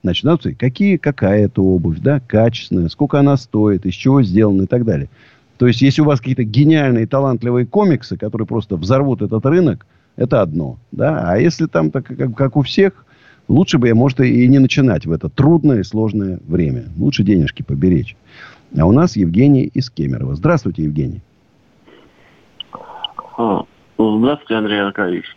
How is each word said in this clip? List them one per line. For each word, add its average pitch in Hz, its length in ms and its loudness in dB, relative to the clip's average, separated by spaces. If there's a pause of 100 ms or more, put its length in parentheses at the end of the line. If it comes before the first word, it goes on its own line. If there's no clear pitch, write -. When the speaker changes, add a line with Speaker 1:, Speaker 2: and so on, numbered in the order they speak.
Speaker 1:
Значит, - 220 -2
надо 160 180 2
смотреть, - 160 -8
какие, 180 380 0
какая 104 500 0
это - 160 -2
обувь, 90 360 0
да, 139 220 0
качественная, 110 680 0
сколько 147 300 -2
она 143 180 4
стоит, 107 500 -2
из 90 80 -4
чего 135 280 2
сделана 98 400 2
и 92 40 -2
так 123 180 -2
далее. 76 240 -4 (500)
То 123 80 4
есть, 127 160 2
если 139 200 2
у - 20 4
вас 147 160 2
какие-то 131 240 -4
гениальные, 131 640 2
талантливые 123 600 -2
комиксы, 175 500 0
которые 107 300 -6
просто 104 300 -6
взорвут 123 460 -2
этот 104 240 -4
рынок, 156 400 0 (300)
это 123 260 0
одно, 76 360 -6 (140)
да. 147 380 -2
А 95 80 2
если 160 280 0
там 160 240 -2
так, 131 160 -6
как, 131 300 -6
как 135 200 -2
у 143 60 2
всех, - 420 0 (440)
лучше 190 300 2
бы, 117 160 2
может, 131 260 2
и 123 280 4
не 139 100 6
начинать 127 480 2
в 82 60 -2
это 80 160 -4
трудное 143 520 2
и 90 40 -4
сложное 104 600 -4
время. 73 400 -2 (100)
Лучше 76 260 0
денежки 95 400 2
поберечь. 76 540 -2 (600)
А 78 100 2
у 98 60 4
нас 151 240 2
Евгений 113 480 2
из - 260 -6
Кемерово. 131 440 -4
Здравствуйте, 95 500 -2
Евгений. 92 360 -6 (2250)
Speaker 2:
А, 110 280 -4 (340)
здравствуйте, 113 560 -2
Андрей 104 280 -2
Аркадьевич. 92 440 -6 (100)